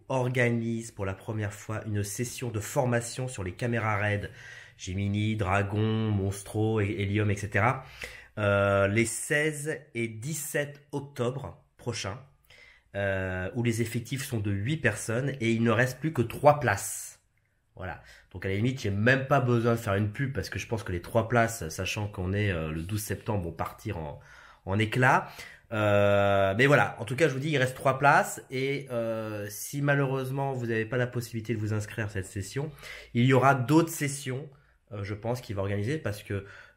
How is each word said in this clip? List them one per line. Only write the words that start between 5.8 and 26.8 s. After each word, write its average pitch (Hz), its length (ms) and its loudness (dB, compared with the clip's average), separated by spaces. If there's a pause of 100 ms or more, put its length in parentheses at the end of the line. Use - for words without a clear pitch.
Monstro, 107 720 0
He-, 101 200 -2
Helium, 101 300 2
et 95 40 2
cetera, 110 480 0 (540)
euh, 101 500 4
les 110 200 4
seize 151 720 -2 (160)
et 117 120 -2
dix-sept 143 840 -6
octobre 131 680 -4 (200)
prochains, 110 420 -6 (760)
euh, 95 600 -2
où 120 80 -2
les 117 180 2
effectifs - 420 -4
sont 117 160 -4
de 104 120 -2
huit 107 260 -2
personnes 120 640 -2
et 113 120 2
il 113 120 2
ne 117 80 4
reste 123 280 2
plus 160 140 -4
que 120 80 2
trois 143 380 4
places. - 500 -2 (680)
Voilà. 92 280 -10 (280)
Donc 92 140 -8
à 95 40 -2
la 95 60 0
limite, 127 240 0
j'ai 101 120 -2
même 123 340 4
pas 143 140 4
besoin 120 320 4
de 117 80 2
faire 101 160 0
une 104 160 0
pub 135 200 -4
parce 98 200 -6
que - 80 -6
je - 80 -8
pense 110 160 -4
que - 80 -8
les 87 100 -4
trois 113 260 0
places, 113 420 0
sachant 98 380 -4
qu'on 95 240 -4
est, 101 200 0
euh, 80 200 -2
le 80 120 -4
douze 104 180 -4
septembre, 101 440 -4
vont 82 60 -6
partir 87 460 -8
en, 78 220 -10 (460)
en 95 120 0
éclats. 127 500 4 (440)
Euh, 101 840 4
mais 127 120 4
voilà, 120 320 4